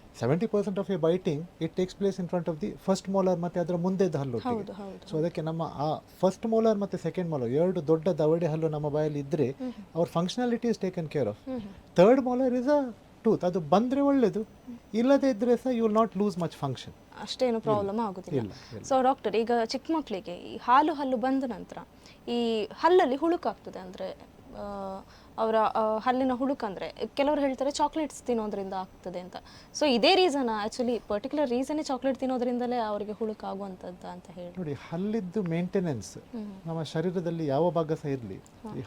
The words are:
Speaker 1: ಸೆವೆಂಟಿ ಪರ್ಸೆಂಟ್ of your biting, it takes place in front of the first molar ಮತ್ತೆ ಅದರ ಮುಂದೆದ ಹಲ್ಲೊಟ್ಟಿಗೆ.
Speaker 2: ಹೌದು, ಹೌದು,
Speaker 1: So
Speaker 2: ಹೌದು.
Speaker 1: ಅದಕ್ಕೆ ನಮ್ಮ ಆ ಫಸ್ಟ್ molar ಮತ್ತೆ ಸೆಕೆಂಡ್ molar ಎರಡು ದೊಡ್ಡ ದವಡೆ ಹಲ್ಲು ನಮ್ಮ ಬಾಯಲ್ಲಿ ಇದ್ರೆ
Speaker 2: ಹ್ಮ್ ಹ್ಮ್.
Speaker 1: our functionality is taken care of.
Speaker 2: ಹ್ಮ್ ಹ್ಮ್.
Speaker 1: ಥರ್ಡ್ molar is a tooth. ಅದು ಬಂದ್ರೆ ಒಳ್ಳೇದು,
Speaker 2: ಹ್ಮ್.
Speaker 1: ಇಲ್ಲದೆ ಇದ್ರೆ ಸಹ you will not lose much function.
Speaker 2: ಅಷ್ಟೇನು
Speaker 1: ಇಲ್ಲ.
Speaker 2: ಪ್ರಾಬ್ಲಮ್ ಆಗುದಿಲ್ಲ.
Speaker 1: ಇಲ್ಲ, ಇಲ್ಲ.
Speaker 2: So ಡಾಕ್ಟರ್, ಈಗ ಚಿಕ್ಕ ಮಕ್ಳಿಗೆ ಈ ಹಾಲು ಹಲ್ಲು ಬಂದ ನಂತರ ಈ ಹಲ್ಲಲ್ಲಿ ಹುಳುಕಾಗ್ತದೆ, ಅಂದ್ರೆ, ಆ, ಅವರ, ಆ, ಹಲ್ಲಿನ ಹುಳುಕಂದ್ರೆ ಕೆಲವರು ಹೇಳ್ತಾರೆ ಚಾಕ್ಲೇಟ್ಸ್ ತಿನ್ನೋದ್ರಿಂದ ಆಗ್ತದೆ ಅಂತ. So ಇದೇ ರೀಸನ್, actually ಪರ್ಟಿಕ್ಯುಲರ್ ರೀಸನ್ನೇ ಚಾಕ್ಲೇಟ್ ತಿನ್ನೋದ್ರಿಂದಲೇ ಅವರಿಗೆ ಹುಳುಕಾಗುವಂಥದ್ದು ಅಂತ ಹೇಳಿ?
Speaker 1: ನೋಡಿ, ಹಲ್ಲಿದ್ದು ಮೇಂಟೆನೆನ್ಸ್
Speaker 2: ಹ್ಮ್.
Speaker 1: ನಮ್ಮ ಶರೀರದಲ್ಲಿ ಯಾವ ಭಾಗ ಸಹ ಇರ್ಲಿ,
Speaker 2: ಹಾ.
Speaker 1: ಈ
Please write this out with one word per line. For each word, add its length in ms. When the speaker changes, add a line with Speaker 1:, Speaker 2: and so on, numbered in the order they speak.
Speaker 1:
ಸೆವೆಂಟಿ 280
ಪರ್ಸೆಂಟ್ 320
of 60
your 160
biting, 380
it 300
takes 320
place 200
in 80
front 240
of 60
the 120
first 400
molar 280
ಮತ್ತೆ 200
ಅದರ 160
ಮುಂದೆದ 400
ಹಲ್ಲೊಟ್ಟಿಗೆ. 400
Speaker 2:
ಹೌದು, 180
ಹೌದು, 220
Speaker 1:
So 160
Speaker 2:
ಹೌದು. 60
Speaker 1:
ಅದಕ್ಕೆ 240
ನಮ್ಮ 200
ಆ 360
ಫಸ್ಟ್ 480
molar 340
ಮತ್ತೆ 180
ಸೆಕೆಂಡ್ 360
molar 160
ಎರಡು 380
ದೊಡ್ಡ 200
ದವಡೆ 400
ಹಲ್ಲು 220
ನಮ್ಮ 200
ಬಾಯಲ್ಲಿ 300
ಇದ್ರೆ 320
Speaker 2:
ಹ್ಮ್ 200
ಹ್ಮ್. 320
Speaker 1:
our 140
functionality 580
is 100
taken 260
care 140
of. 80
Speaker 2:
ಹ್ಮ್ 280
ಹ್ಮ್. 340
Speaker 1:
ಥರ್ಡ್ 260
molar 400
is 40
a 300
tooth. 200
ಅದು 140
ಬಂದ್ರೆ 420
ಒಳ್ಳೇದು, 420
Speaker 2:
ಹ್ಮ್. 340
Speaker 1:
ಇಲ್ಲದೆ 360
ಇದ್ರೆ 280
ಸಹ 200
you 80
will 140
not 140
lose 220
much 180
function. 420
Speaker 2:
ಅಷ್ಟೇನು 280
Speaker 1:
ಇಲ್ಲ. 100
Speaker 2:
ಪ್ರಾಬ್ಲಮ್ 400
ಆಗುದಿಲ್ಲ. 400
Speaker 1:
ಇಲ್ಲ, 120
ಇಲ್ಲ. 80
Speaker 2:
So 220
ಡಾಕ್ಟರ್, 320
ಈಗ 160
ಚಿಕ್ಕ 260
ಮಕ್ಳಿಗೆ 440
ಈ 220
ಹಾಲು 360
ಹಲ್ಲು 240
ಬಂದ 300
ನಂತರ 300
ಈ 460
ಹಲ್ಲಲ್ಲಿ 420
ಹುಳುಕಾಗ್ತದೆ, 640
ಅಂದ್ರೆ, 380
ಆ, 80
ಅವರ, 180
ಆ, 420
ಹಲ್ಲಿನ 360
ಹುಳುಕಂದ್ರೆ 800
ಕೆಲವರು 280
ಹೇಳ್ತಾರೆ 300
ಚಾಕ್ಲೇಟ್ಸ್ 520
ತಿನ್ನೋದ್ರಿಂದ 500
ಆಗ್ತದೆ 460
ಅಂತ. 160
So 100
ಇದೇ 260
ರೀಸನ್, 340
actually 400
ಪರ್ಟಿಕ್ಯುಲರ್ 420
ರೀಸನ್ನೇ 340
ಚಾಕ್ಲೇಟ್ 340
ತಿನ್ನೋದ್ರಿಂದಲೇ 580
ಅವರಿಗೆ 360
ಹುಳುಕಾಗುವಂಥದ್ದು 960
ಅಂತ 240
ಹೇಳಿ? 180
Speaker 1:
ನೋಡಿ, 240
ಹಲ್ಲಿದ್ದು 720
ಮೇಂಟೆನೆನ್ಸ್ 760
Speaker 2:
ಹ್ಮ್. 360
Speaker 1:
ನಮ್ಮ 180
ಶರೀರದಲ್ಲಿ 640
ಯಾವ 240
ಭಾಗ 220
ಸಹ 160
ಇರ್ಲಿ, 260
Speaker 2:
ಹಾ. 420
Speaker 1:
ಈ 100